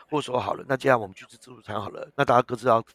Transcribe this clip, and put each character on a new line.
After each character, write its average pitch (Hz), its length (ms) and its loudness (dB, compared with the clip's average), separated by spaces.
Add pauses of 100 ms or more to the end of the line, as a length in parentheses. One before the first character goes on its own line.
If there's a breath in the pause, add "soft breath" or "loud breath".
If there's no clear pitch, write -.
或 151 80 -4
者 139 40 -2
说 127 180 -4
好 101 140 -4
了， 87 140 -10
那 135 80 -2
既 127 120 -4
然 127 120 4
我 107 60 -8
们 95 80 -14
去 - 120 -20
吃 - 120 -20
自 - 140 -20
助 113 100 -20
餐 104 200 -8
好 95 80 -10
了， - 260 -14
那 139 100 0
大 127 100 4
家 123 60 6
各 123 140 -6
自 117 120 -6
要 113 140 6
自 - 140 -16